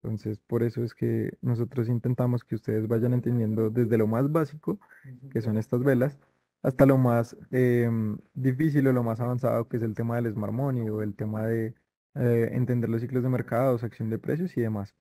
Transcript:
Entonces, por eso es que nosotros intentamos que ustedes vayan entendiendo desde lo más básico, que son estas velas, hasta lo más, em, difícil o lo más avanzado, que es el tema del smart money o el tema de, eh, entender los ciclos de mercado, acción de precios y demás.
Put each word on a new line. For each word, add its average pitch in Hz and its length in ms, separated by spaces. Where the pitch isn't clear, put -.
Entonces, 107 440
por 117 160
eso 117 200
es 117 120
que 113 460
nosotros 120 480
intentamos 123 540
que - 120
ustedes 110 320
vayan 117 260
entendiendo 113 560
desde 117 280
lo 110 100
más 127 240
básico, 151 480
que 113 100
son 110 160
estas 120 260
velas, 135 340
hasta 139 240
lo 135 100
más, 117 400
em, 117 680
difícil 135 540
o 131 60
lo 123 100
más 113 160
avanzado, 120 480
que 127 100
es 110 60
el 110 120
tema 117 220
del 117 160
smart 104 200
money 123 360
o 107 140
el 104 120
tema 110 320
de, 113 280
eh, 120 380
entender 120 360
los 113 120
ciclos 123 220
de 131 60
mercado, 123 520
acción 113 280
de 113 100
precios 165 380
y 123 40
demás. 107 400